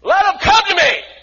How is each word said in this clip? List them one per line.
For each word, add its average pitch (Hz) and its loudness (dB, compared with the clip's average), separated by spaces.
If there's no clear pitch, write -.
Let 381 0
em 381 -4
come 427 2
to 381 -2
me. 294 0